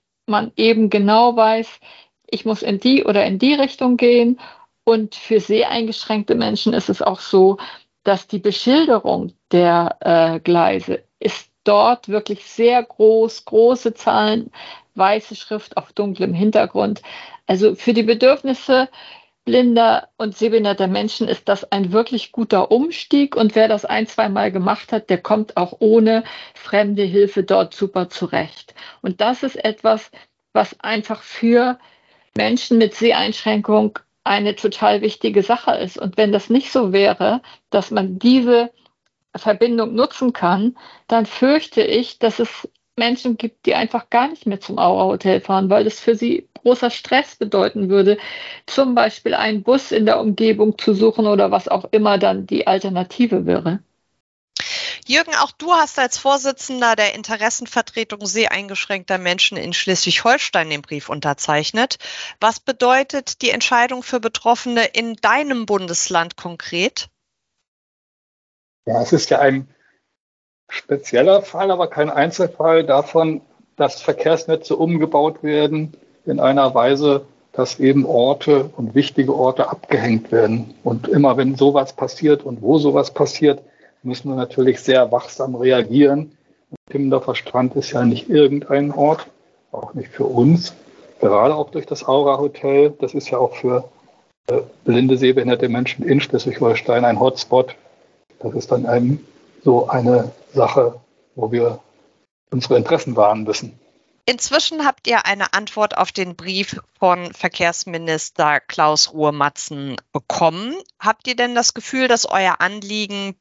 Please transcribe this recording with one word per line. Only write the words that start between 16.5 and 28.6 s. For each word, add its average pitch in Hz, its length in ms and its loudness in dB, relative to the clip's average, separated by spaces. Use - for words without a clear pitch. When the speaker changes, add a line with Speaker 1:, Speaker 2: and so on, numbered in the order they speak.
Speaker 1:
Also 190 300 2
für - 180 0
die 226 80 2
Bedürfnisse 254 880 2
blinder 233 720 2
und 214 180 -6
sehbehinderter 208 520 0
Menschen 208 400 -4
ist - 200 -6
das - 240 -2
ein 196 200 -2
wirklich 226 400 -2
guter 214 400 0
Umstieg. 285 640 2
Und 220 180 2
wer - 140 6
das 214 180 -2
ein, 220 220 -2
zweimal 208 440 -2
gemacht 190 400 -4
hat, 220 200 -2
der 175 80 2
kommt 214 380 -2
auch 180 200 -2
ohne 220 460 4
fremde 202 480 0
Hilfe 202 400 2
dort 190 320 0
super 190 340 -4
zurecht. - 640 -8